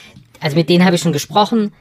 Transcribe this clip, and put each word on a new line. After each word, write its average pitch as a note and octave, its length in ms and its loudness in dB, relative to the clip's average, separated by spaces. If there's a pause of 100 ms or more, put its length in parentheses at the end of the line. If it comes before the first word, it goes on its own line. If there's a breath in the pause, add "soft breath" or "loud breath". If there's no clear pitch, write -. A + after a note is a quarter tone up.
(400 loud breath)
also D3+ 160 -4
mit E3 140 0
denen F3 160 4
habe F3+ 100 2
ich E3 60 -2
schon E3 120 -2
gesprochen, G#3 680 -2